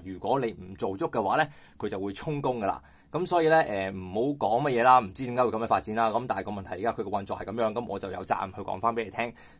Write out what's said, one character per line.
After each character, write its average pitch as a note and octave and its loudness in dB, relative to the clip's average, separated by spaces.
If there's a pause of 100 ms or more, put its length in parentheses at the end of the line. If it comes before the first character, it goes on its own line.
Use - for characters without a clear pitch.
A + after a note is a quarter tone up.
如 F#2+ -10
果 A#2 0
你 A#2+ 0
唔 F#2 -16
做 G2 -4
足 D#3+ -2
嘅 B2+ -2
話 G2+ 2
呢， D3+ 4 (320)
佢 G#2+ -4
就 G2 -6
會 G2 -4
充 C#3+ -6
公 B2+ -2
㗎 G2+ 0
啦。 E2+ -2 (300)
咁 E3+ -2
所 F3 4
以 D#3+ 4
呢， D#3+ 8
誒， G2 -2
唔 F#2 -8
好 G#2+ 0 (260)
講 A2+ 4
乜 B2 4
嘢 A#2 6
啦， B2+ 10
唔 F#2+ 0
知 C3 -8
點 A#2+ -4
解 B2+ 4
會 A2+ 2
咁 A2 -2
樣 A2+ -2
發 G#2 4
展 G#2+ -6
啦。 A2+ 4
咁 A#2 0
但 G#2+ -2
係 G2 -2
個 G#2 -8
問 G2+ -6
題 F2 -14
而 F2+ -8
家 A2 0
佢 G#2+ -4
個 - -
運 G2 0
作 G2+ -6
係 - -10
咁 G2 -8
樣， A2 2
咁 A#2+ -4
我 G2+ -6
就 G2 -6
有 F#2+ -6
責 G2+ 0
任 F#2+ -6
去 G2+ -8
講 G2 -6
返 A2+ 0
俾 A2+ 0
你 G2 -10
聽， A#2 -4 (260)